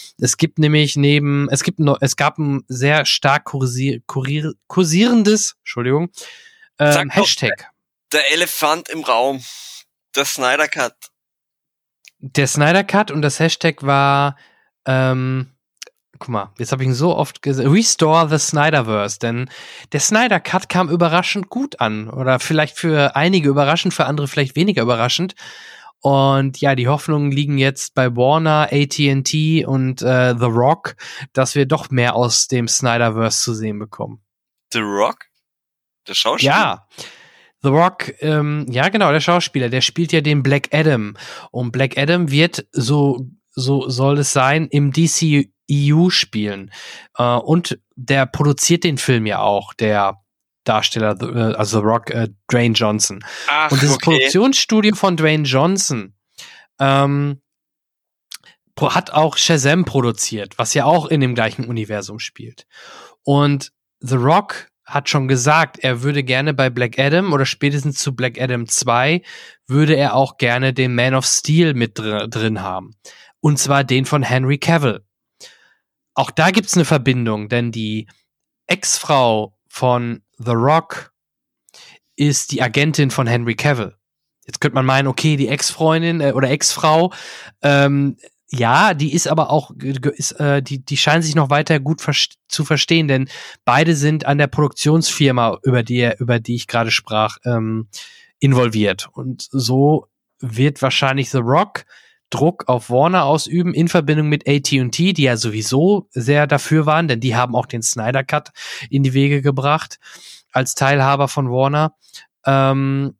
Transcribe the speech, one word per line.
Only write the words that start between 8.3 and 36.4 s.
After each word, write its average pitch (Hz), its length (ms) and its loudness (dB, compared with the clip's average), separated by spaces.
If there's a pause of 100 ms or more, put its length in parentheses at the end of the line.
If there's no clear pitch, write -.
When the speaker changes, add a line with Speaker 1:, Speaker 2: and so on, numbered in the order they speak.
Speaker 2:
Elefant 160 560 -2
im 160 160 -8
Raum, 127 400 0 (720)
der 139 80 0
Snyder 139 440 0
Cut. 127 260 -4 (1300)
Speaker 1:
Der 135 240 -2
Snyder 156 380 2
Cut 202 260 0
und 147 120 -4
das 147 180 -2
Hashtag 160 420 -2
war, 139 540 2 (480)
ähm, 131 680 0 (640)
guck - 100 -16
mal, 101 300 -6
jetzt 117 120 -8
hab 131 120 -2
ich 131 40 0
ihn 131 60 0
so 147 240 0
oft - 240 -4
gesehen, 135 280 -2
Restore 165 600 4
the 156 80 0
Snyderverse, 135 840 0
denn 120 280 -4 (440)
der 147 80 -2
Snyder 214 380 2
Cut - 300 -4
kam 175 220 0
überraschend 170 580 0
gut - 320 -6
an 107 300 -4
oder 127 280 0
vielleicht 151 380 -2
für 147 400 0
einige 165 320 2
überraschend, 143 460 2
für 156 100 0
andere 143 240 -2
vielleicht 139 260 -4
weniger 175 280 0
überraschend. 123 520 -2 (680)
Und 135 580 2
ja, 139 140 2
die 123 140 0
Hoffnungen 147 420 0
liegen 143 260 -2
jetzt 135 380 -2
bei 127 200 0
Warner, 151 560 2
A 143 140 2
T 143 260 0
and 135 160 0
T 156 380 0
und, 131 380 -2
äh, 127 360 2
The 117 60 0
Rock, 123 520 0 (360)
dass 131 220 -2
wir 143 100 2
doch 151 260 -2
mehr 120 260 0
aus 117 320 0
dem 120 200 -2
Snyderverse 113 720 0
zu 120 120 -4
sehen 107 240 -6
bekommen. 107 440 -12 (520)
Speaker 2:
The 120 60 -2
Rock? 104 440 0 (800)
Der 95 80 -10
Schauspieler? 135 380 0